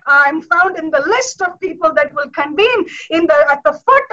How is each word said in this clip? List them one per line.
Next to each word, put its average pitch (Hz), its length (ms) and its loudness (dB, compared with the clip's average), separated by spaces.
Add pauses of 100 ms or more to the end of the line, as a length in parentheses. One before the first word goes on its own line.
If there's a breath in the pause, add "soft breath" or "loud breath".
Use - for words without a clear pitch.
I'm 285 360 2
found 359 360 0
in 320 120 -8
the 302 100 2
list 466 420 -2
of 359 160 -4
people 320 340 -2
that 294 220 -4
will 285 160 -6
convene 381 560 -2 (240 loud breath)
in 330 160 0
the, 311 240 4
at 285 140 -2
the 294 80 2
foot 539 400 2